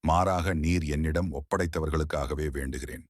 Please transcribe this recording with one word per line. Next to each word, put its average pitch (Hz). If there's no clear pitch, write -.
மாறாக 90
நீர் 80
என்னிடம் 78
ஒப்படைத்தவர்களுக்காகவே 76
வேண்டுகிறேன். 67